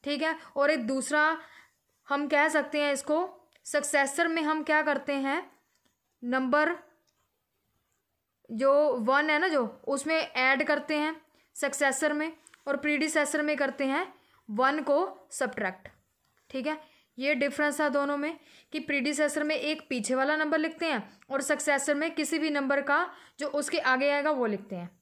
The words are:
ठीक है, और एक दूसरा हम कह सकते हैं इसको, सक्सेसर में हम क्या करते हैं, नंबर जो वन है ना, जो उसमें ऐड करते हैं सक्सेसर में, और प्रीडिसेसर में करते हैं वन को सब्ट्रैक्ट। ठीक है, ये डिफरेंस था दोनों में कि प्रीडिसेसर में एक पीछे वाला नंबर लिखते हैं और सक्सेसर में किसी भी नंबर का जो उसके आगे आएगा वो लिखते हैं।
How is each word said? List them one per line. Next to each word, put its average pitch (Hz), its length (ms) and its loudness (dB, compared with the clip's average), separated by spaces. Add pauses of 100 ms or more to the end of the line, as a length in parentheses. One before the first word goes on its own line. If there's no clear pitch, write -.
ठीक 285 180 -2
है, 311 140 -2 (200)
और 285 160 4
एक 262 160 0
दूसरा 277 380 0 (840)
हम 285 200 -2
कह 294 220 4
सकते 294 320 0
हैं 285 120 0
इसको, 302 340 0 (380)
सक्सेसर 285 640 0
में 330 140 0
हम 302 220 -2
क्या 311 180 2
करते 285 340 -2
हैं, 269 260 -2 (840)
नंबर 262 540 2 (1700)
जो 254 220 2 (280)
वन 269 300 2
है 302 100 4
ना, 370 80 2
जो 269 400 0
उसमें 277 280 0
ऐड 262 480 2
करते 294 340 0
हैं 311 180 -2 (400)
सक्सेसर 277 580 0
में, 311 180 -2 (360)
और 277 100 0
प्रीडिसेसर 294 640 0
में 302 160 0
करते 277 280 -2
हैं 302 280 -2 (360)
वन 269 340 2
को 302 480 0
सब्ट्रैक्ट। - 560 -6 (640)
ठीक 262 180 -4
है, 302 100 -4 (400)
ये 277 180 0
डिफरेंस 285 440 0
था 302 100 2
दोनों 285 280 0
में 302 200 -4 (360)
कि 311 60 -6
प्रीडिसेसर 294 640 0
में 302 120 0
एक 302 340 -4
पीछे 254 260 -2
वाला 269 200 2
नंबर 311 220 0
लिखते 320 280 -2
हैं 254 340 -4 (100)
और 269 120 -2
सक्सेसर 285 540 0
में 311 200 -2
किसी 311 240 -2
भी 311 100 0
नंबर 277 320 0
का 285 180 2 (400)
जो 294 100 -4
उसके 294 300 -2
आगे 262 300 2
आएगा 285 220 2
वो 254 140 0
लिखते 196 300 -4
हैं। 175 140 -10 (120)